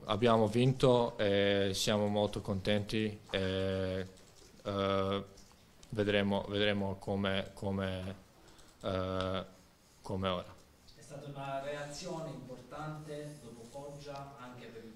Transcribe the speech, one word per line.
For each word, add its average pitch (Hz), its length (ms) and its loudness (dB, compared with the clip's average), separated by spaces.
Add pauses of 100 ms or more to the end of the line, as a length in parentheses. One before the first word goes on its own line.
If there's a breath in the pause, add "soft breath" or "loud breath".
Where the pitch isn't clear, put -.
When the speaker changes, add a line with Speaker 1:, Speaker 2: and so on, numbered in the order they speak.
Speaker 1:
abbiamo 113 420 6
vinto 123 720 4
e 101 560 4
siamo 104 340 2
molto 104 320 2
contenti 104 800 0 (120)
e, 95 760 0 (580)
eh, 98 600 2 (680)
vedremo, 101 580 2
vedremo 101 500 2
come, 98 560 0
come, 95 600 -2 (680 soft breath)
eh, 92 600 -2 (580)
come 95 260 -2
ora. 90 260 -2 (420)
Speaker 2:
È - 60 -20
stata 143 260 -14
una 139 320 -6
reazione 147 680 -8
importante 147 1120 -10
dopo 117 220 -16
Foggia 139 720 -12
anche 120 280 -14
per 113 180 -16
i 110 120 -16